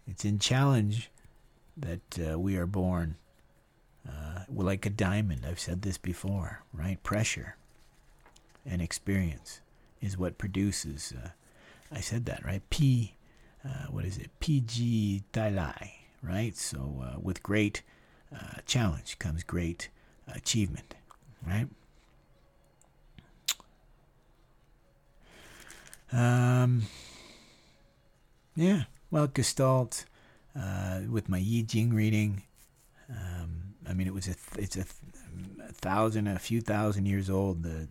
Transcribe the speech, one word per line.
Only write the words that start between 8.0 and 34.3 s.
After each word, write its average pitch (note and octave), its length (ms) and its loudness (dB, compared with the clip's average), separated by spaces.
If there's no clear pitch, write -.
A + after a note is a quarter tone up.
and F2+ 160 -2
experience F2 800 -2
is G2 180 -4
what F#2 200 -2
produces, F#2+ 840 -2
uh, A1 100 -12
I D3 80 -8
said A2+ 260 -4
that, - 200 -6
right? F#2+ 240 -4
P, B2+ 460 4
uh, C3+ 240 -8
what G2+ 160 -4
is F#2+ 120 -4
it? - 220 -12
P D3 220 4
G A2+ 640 2
Tai A2 160 0
Lai, G2 440 -4
right? F#2+ 320 -2
So, C2+ 480 -6
uh, B1+ 160 -8
with F2 240 -4
great, G#2 380 2
uh, - 320 -14
challenge - 540 0
comes E2 240 -2
great E2+ 460 -4
achievement, - 680 -2
right? G#2 220 0
Um, B2 720 6
yeah, F3 280 4
well, D3 160 4
Gestalt, C3 800 2
uh, F#2+ 520 -4
with A2 180 -2
my F#2 100 2
Yi A2+ 260 2
Jing A#2 300 2
reading, G#2+ 500 4
um, F2 640 -8
I F#2 60 -4
mean, F#2 140 0
it F#2+ 60 -2
was F#2+ 140 -4
a F2+ 80 -2